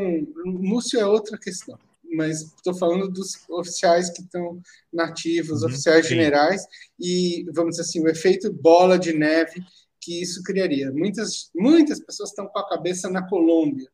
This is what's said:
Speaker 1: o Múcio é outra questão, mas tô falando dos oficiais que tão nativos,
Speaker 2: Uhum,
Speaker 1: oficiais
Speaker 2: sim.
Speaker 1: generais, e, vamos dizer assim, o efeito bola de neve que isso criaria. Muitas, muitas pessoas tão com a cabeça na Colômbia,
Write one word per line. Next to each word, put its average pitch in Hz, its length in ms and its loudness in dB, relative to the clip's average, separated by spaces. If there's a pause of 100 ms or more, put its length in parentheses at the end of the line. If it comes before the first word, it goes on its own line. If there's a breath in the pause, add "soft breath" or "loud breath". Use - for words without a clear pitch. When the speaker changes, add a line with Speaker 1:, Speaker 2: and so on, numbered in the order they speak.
(460)
Speaker 1:
o 185 60 -4
Múcio 202 480 -2
é 208 60 2
outra 214 320 0
questão, - 420 -12 (340)
mas 156 480 -4
tô 180 120 -4
falando 180 360 0
dos 185 300 -10 (100)
oficiais 175 640 2
que - 120 -14
tão 175 380 -10 (320 soft breath)
nativos, 160 680 -4
Speaker 2:
Uhum, 160 80 -2
Speaker 1:
oficiais 160 360 4
Speaker 2:
sim. - 100 -2
Speaker 1:
generais, 160 480 2 (360 loud breath)
e, 180 460 -2 (100)
vamos 170 160 0
dizer 165 120 -6
assim, - 180 -4
o 156 80 2
efeito 185 420 0
bola 175 480 6
de 165 140 -2
neve 160 500 0 (360 soft breath)
que 175 220 -10
isso 180 220 -8
criaria. 147 480 -2
Muitas, 202 640 -4
muitas 294 480 4
pessoas - 300 -12
tão 196 140 -12
com - 120 -6
a 196 80 -6
cabeça 180 420 -4
na 185 180 -4
Colômbia, 165 680 2